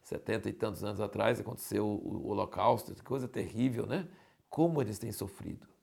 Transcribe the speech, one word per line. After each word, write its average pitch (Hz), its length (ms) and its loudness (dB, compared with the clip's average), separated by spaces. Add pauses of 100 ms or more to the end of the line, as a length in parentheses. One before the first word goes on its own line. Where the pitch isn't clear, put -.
setenta 107 460 -2
e 104 40 -2
tantos 101 300 -2
anos 104 160 -2
atrás, 107 400 4
aconteceu 104 460 0
o, 104 400 -2
o - 40 -4
Holocausto, 101 680 2 (100)
coisa 127 240 -2
terrível, 117 560 0
né? 160 240 -2 (400)
Como 160 320 4
eles 107 180 0
têm 113 140 -6
sofrido. - 540 -8 (160)